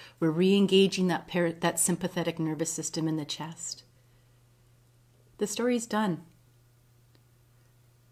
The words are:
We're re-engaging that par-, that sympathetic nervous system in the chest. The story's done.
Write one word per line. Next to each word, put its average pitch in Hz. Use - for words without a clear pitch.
We're 160
re-engaging 190
that 170
par-, 170
that 170
sympathetic 170
nervous 156
system 160
in 156
the 151
chest. -
The 208
story's 233
done. 208